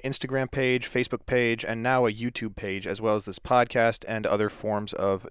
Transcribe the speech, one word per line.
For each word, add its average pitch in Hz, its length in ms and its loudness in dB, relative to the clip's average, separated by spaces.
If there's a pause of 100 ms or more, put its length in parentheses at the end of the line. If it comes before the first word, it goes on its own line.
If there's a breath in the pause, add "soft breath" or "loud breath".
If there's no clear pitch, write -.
Instagram 135 460 -2
page, 127 400 0
Facebook 123 360 -2
page, 117 360 2
and 113 200 -4
now 127 240 4
a 107 60 2
YouTube 113 420 -6
page, 98 320 -6
as 101 140 -4
well 110 160 2
as 104 80 -4
this 98 160 -10
podcast 120 680 2
and 107 180 -4
other 104 240 2
forms 104 460 -4
of 95 360 0